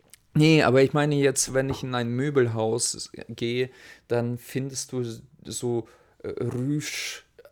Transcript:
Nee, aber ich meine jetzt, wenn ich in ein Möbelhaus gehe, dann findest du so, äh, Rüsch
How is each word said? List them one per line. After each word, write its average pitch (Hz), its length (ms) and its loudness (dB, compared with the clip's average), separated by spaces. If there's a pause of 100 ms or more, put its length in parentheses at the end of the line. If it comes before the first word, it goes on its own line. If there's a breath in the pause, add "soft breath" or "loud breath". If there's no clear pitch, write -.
(360)
Nee, 151 280 8
aber 123 180 6
ich 135 120 4
meine 147 220 2
jetzt, 139 380 2
wenn 135 160 0
ich 135 140 -6
in 127 100 -6
ein 120 160 -2
Möbelhaus 120 1000 0 (180)
gehe, 123 400 -4 (380 loud breath)
dann 120 320 -2
findest - 520 -8
du 127 120 -4 (420)
so, 117 420 -4 (360 loud breath)
äh, - 60 -6
Rüsch 127 920 -4 (280)